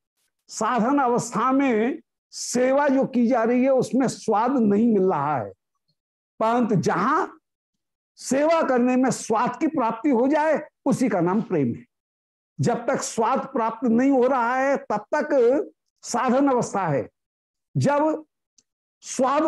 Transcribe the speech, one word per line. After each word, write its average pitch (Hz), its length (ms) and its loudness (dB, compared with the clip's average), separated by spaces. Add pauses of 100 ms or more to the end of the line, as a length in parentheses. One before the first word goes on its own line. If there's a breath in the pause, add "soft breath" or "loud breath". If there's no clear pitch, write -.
(480)
साधन 240 500 0
अवस्था 240 540 0
में 269 480 0 (300)
सेवा 262 580 0
जो 269 160 2
की 240 220 0
जा 226 180 2
रही 247 200 2
है 269 60 2
उसमें 254 380 0
स्वाद 226 440 0
नहीं 226 420 2
मिल 196 80 2
रहा 151 360 0
है, 101 120 -6 (880)
परंतु 226 340 2
जहां 226 520 0 (920)
सेवा 302 460 0
करने 254 340 2
में 254 140 2
स्वाद 226 500 -2
की 320 60 0
प्राप्ति 294 440 -2
हो 254 180 2
जाए 302 400 0 (160)
उसी 262 240 0
का 190 120 0
नाम 180 220 0
प्रेम 135 320 -2
है। - 100 -14 (760)
जब 170 260 -2
तक 269 160 -2
स्वाद 226 380 -2
प्राप्त 240 480 -4
नहीं 240 220 2
हो 254 160 4
रहा 254 300 0
है 269 200 0
तब 233 380 -6
तक 302 160 -4 (760)
साधन 247 400 0
अवस्था 214 380 -2
है, 139 220 -2 (680)
जब 294 500 0 (800)
स्वाद 262 460 -2